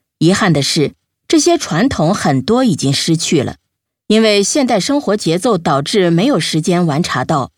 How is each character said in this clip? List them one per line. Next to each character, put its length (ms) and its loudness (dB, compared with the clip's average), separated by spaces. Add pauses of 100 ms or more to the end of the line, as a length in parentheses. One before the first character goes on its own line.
(180)
遗 140 4
憾 200 2
的 100 0
是， 300 -2 (340)
这 140 2
些 180 2
传 300 -2
统 260 0
很 260 0
多 240 0
已 120 2
经 160 -2
失 240 0
去 260 -2
了， 140 -8 (500)
因 160 2
为 200 2
现 240 0
代 120 0
生 220 -2
活 160 -2
节 220 -2
奏 200 0
导 240 0
致 280 0
没 160 2
有 120 2
时 220 -2
间 260 0
玩 160 -2
茶 220 -4
道。 340 -2